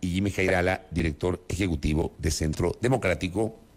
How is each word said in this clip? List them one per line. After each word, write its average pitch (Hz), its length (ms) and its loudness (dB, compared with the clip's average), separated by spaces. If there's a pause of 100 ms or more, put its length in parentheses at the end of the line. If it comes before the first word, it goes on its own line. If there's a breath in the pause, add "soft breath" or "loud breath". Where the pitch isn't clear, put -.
y 90 100 -2
Jimmy 95 220 0
Jairala, 92 580 2
director 82 580 -2
ejecutivo 78 680 0
de 78 140 0
Centro 80 500 0
Democrático, 104 800 0 (160)